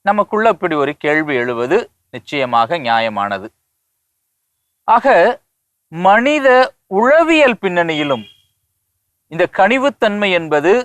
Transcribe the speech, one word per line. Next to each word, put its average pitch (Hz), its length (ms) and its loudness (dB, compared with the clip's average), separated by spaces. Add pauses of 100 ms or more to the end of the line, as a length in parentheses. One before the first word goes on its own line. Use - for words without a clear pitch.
நமக்குள்ள 208 480 0
இப்படி 175 260 -2
ஒரு 147 180 -2 (120)
கேள்வி 151 300 -2
எழுவது 123 420 -2 (340)
நிச்சயமாக 123 680 -4
நியாயமானது. 110 680 -4 (1400)
ஆக 233 180 2 (800)
மனித 233 600 0 (380)
உளவியல் 285 760 2
பின்னணியிலும் 156 640 -2 (1080)
இந்த 165 120 0 (120)
கனிவுத்தன்மை 208 760 0
என்பது 165 420 0 (120)